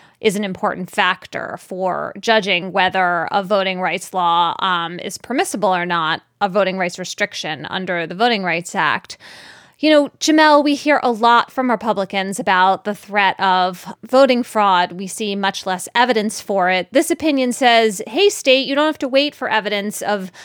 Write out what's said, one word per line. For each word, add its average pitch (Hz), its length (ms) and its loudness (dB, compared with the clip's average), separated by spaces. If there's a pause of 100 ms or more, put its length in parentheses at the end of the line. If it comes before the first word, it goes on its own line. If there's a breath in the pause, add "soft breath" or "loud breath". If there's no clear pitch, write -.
(220 soft breath)
is 202 160 0
an 208 80 -2
important 185 440 -6
factor - 680 -4
for 180 580 -6
judging 190 540 0
whether 180 600 0
a 196 120 0
voting 190 380 0
rights 180 320 -4
law, 170 460 2
um, 175 400 -2
is - 180 -10
permissible 208 580 -2
or 175 100 -2
not, 165 360 -2 (180)
a 202 80 0
voting 190 300 0
rights 180 200 -4
restriction 175 680 -6
under 175 420 -6
the 175 80 -10
Voting 220 280 0
Rights 170 300 -4
Act. 156 440 -2 (640 loud breath)
You 302 100 2
know, 294 200 4 (100)
Jamelle, 302 440 6
we 285 120 0
hear 294 260 2
a 247 100 0
lot 233 400 2
from 254 200 -2
Republicans 196 680 -4
about 185 440 2
the 208 100 -4
threat 196 460 0
of 185 520 0 (120)
voting 254 400 4
fraud. 185 480 2
We 185 160 -10
see 202 280 -6
much 196 300 -4
less 185 300 -6
evidence 220 440 2
for 190 300 0
it. 180 220 0
This 269 180 2
opinion 277 420 0
says, 226 540 2
"Hey, 349 240 2
state, 262 380 2
you 269 80 -2
don't 294 100 2
have 302 140 -2
to 285 80 -4
wait 277 260 0
for - 160 -6
evidence 202 540 -4
of 196 280 -4 (140)